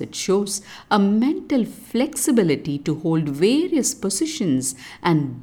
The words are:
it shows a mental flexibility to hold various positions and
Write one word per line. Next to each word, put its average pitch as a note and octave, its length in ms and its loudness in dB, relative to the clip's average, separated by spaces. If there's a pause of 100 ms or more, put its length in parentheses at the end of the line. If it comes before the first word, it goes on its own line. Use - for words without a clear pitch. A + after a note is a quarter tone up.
it - 80 -16 (120)
shows G3+ 300 0 (420)
a - 20 4 (260)
mental D4 400 0 (260)
flexibility A3 840 0 (100)
to D3+ 80 0 (100)
hold D#3+ 300 0 (120)
various D4+ 440 2 (140)
positions F#3+ 720 -2 (340)
and E3 100 4 (240)